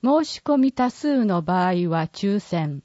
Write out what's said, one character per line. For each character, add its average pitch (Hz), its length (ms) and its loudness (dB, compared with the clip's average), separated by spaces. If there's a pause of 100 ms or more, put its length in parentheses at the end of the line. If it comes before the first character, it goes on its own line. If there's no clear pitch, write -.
申 294 220 2
し - 180 -14
込 294 140 2
み 269 160 4
多 247 160 0
数 277 340 0
の 185 180 0
場 180 260 0
合 - 0 - (220)
は 165 220 0
抽 202 280 -2
選。 151 460 -4